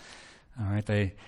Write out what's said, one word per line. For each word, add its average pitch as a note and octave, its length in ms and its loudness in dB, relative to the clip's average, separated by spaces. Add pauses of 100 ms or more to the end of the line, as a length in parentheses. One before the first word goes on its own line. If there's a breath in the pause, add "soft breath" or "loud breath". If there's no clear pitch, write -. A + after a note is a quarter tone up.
(580 loud breath)
All G#2+ 100 -2
right, G#2 180 0
they, G#2 300 2 (120)